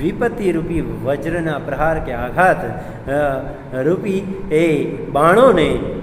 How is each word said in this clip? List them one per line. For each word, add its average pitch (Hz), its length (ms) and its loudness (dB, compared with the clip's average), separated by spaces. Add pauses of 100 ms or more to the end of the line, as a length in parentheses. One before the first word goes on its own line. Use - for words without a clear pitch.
વિપત્તિ 202 500 0
રૂપી 165 300 -2
વજ્રના 147 840 -2
પ્રહાર 151 340 0
કે 135 140 -6
આઘાત, 123 520 2 (440)
અ, 139 320 0 (400)
રૂપી 190 680 -2
એ 151 440 2 (100)
બાણોને 165 760 4 (240)